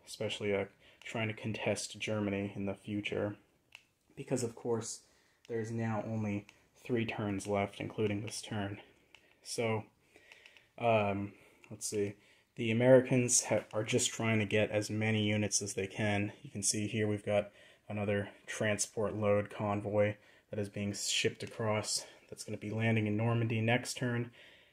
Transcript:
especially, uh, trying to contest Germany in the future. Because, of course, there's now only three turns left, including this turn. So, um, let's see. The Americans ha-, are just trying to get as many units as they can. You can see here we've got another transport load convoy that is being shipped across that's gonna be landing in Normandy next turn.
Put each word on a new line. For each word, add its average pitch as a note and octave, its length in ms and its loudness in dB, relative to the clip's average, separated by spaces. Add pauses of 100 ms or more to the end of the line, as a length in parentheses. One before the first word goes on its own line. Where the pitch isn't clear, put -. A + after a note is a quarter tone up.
especially, G#2 480 -4
uh, G2 120 0 (400)
trying A2 240 -4
to G#2+ 40 -4
contest G#2+ 640 -4
Germany G2+ 560 -2
in G2 100 -6
the G2 80 -2
future. G#2 640 -4 (800)
Because, C3+ 280 -4
of A2+ 120 -6
course, A2+ 440 -4 (480)
there's A2+ 240 -4
now A2+ 340 -2
only G#2+ 400 -2 (400)
three A#2 200 0
turns G#2 420 -4
left, G2+ 320 0
including G#2 420 -2
this - 200 -10
turn. G#2 380 -6 (640)
So, A2 400 -2 (920)
um, G#2 560 2 (380)
let's G#2+ 160 -10
see. G2+ 280 0 (420)
The A2+ 140 0
Americans B2 760 6
ha-, G#2+ 180 2 (100)
are A2 120 0
just - 260 2
trying A2+ 280 2
to G#2 60 2
get G#2 240 2
as G#2+ 200 -2
many G#2+ 340 2
units G#2 380 2
as G#2 120 -6
they G2 140 -2
can. G#2 460 0 (100)
You - 60 -18
can G#2 120 -8
see G#2 260 0
here G#2+ 200 0
we've G#2 180 -2
got G#2 260 2 (360)
another G2+ 420 0 (180)
transport G#2 680 -2
load G#2 340 2
convoy G#2 640 0 (340)
that G#2 100 -6
is G2+ 80 -4
being G2+ 260 -4
shipped - 500 -2
across G#2+ 640 -2 (240)
that's - 140 -14
gonna G#2 140 -8
be G#2 120 -8
landing A2 380 2
in G#2 80 2
Normandy A#2 460 2
next A#2 340 2
turn. A#2+ 360 -2 (420)